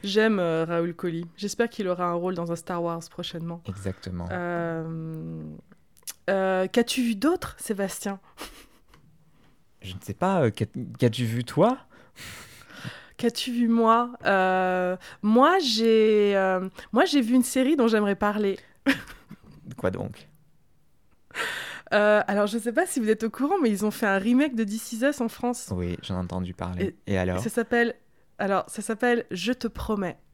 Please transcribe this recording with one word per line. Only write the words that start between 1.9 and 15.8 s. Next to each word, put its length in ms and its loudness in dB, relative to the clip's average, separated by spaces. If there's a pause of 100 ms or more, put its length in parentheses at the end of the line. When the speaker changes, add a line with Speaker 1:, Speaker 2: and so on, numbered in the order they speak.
Speaker 1:
un 80 0
rôle 220 -2
dans 160 -4
un 40 -2
Star 280 -6
Wars 260 -4
prochainement. 580 -10
Speaker 2:
Exactement. 640 -8
Speaker 1:
Euh... 1080 -6 (880)
Euh, 380 2
qu'as-tu 340 2
vu 140 0
d'autre, 440 0
Sébastien ? 600 -6 (1600)
Speaker 2:
Je 140 -14
ne 60 -12
sais 120 -8
pas, 300 2
euh, 80 4
qu'a-, 160 -4 (320)
qu'as-tu 260 2
vu 180 -4
toi ? 360 2 (1400)
Speaker 1:
Qu'as-tu 340 -2
vu 160 2
moi ? 440 4 (140)
Euh, 680 2 (280)
moi, 360 6
j'ai, 760 4